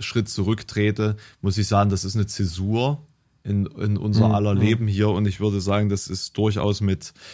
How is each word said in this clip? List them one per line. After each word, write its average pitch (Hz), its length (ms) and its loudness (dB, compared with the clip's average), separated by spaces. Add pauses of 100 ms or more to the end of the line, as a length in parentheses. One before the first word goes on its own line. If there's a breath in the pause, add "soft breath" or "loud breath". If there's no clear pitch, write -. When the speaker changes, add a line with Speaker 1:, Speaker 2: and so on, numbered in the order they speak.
Speaker 1:
Schritt 107 260 -2
zurücktrete, 104 880 -2 (240 loud breath)
muss 98 160 0
ich 104 120 0
sagen, 101 200 4
das 95 160 0
ist 98 120 -4
eine 101 100 0
Zäsur 107 800 -2 (380)
in, 101 220 0
in 104 300 -2
unser 107 320 2
Speaker 2:
Mhm, 104 60 4
Speaker 1:
aller 101 200 2
Speaker 2:
mhm. 98 60 2
Speaker 1:
Leben 110 280 2
hier 104 220 2
und 101 160 2
ich 95 140 -4
würde 101 220 0
sagen, 101 260 2
das 98 200 -4
ist - 280 -10
durchaus 104 460 0
mit, - 320 -2 (200 loud breath)